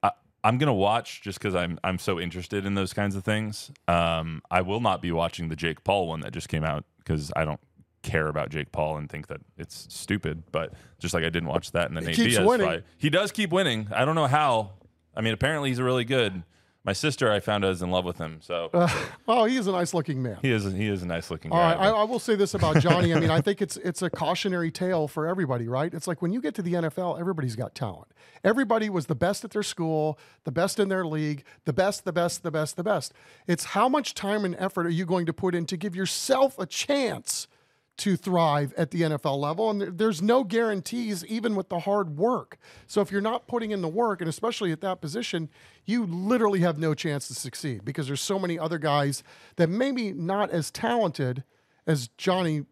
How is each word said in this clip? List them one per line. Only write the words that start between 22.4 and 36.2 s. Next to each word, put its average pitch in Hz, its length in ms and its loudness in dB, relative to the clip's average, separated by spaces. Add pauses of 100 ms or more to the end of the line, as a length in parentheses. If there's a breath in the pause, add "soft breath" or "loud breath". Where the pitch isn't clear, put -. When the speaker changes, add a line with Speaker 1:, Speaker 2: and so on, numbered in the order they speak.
Speaker 2:
about 160 260 4
Johnny. 170 320 4
I 156 80 4
mean, 165 80 4
I 160 120 4
Speaker 1:
<laughs> - 0 -
Speaker 2:
think 202 200 0
it's, - 160 -4
it's 175 240 -4
a 180 80 0
cautionary 175 600 -2
tale 175 360 0
for 151 180 -4
everybody, 135 440 0
right? 147 240 0
It's 165 140 -8
like 175 140 -4
when 175 120 0
you 247 80 -2
get 294 140 -4
to 214 60 -4
the 170 140 0
N 170 80 0
F 156 140 -2
L, 175 180 -2
everybody's 160 400 -2
got 113 180 -6
talent. - 380 -8 (320 loud breath)
Everybody 220 460 4
was 175 160 -2
the 156 100 -2
best 180 300 0
at 202 60 -12
their 214 120 -2
school, 156 560 -2 (240 soft breath)
the 151 80 -8
best 175 260 0
in 196 120 2
their 185 160 0
league, 151 400 -2 (180 loud breath)
the 147 100 0
best, 190 300 2
the 180 80 -2
best, 170 320 0
the 165 80 -4
best, 151 240 -2
the 175 80 -6
best. 185 300 0 (340 loud breath)
It's 175 180 0
how 220 220 2
much 277 280 0
time 208 280 0
and 180 140 0
effort 185 300 0
are - 20 0
you 170 160 0
going 175 220 0
to 170 60 -2
put 185 220 0
in 170 120 0
to 185 100 -4
give 175 180 -4
yourself 254 640 2